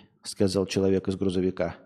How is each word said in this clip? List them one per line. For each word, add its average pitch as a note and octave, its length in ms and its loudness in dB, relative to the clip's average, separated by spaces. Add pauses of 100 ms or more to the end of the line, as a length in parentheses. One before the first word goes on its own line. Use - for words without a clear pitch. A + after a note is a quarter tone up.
(220)
сказал F#2+ 440 0
человек F#2+ 420 0
из F#2+ 80 -2
грузовика. F2+ 680 -2